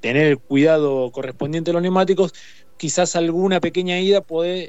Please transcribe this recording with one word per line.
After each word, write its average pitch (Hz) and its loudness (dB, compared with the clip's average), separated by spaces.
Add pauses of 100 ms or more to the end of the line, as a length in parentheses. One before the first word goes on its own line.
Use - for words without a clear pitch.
tener 135 2
el 143 2
cuidado 139 2
correspondiente 143 -6
a 170 0
los 170 0
neumáticos, 185 0 (440)
quizás 175 -2
alguna 175 0
pequeña 180 -4
ida 196 2
puede, 175 -4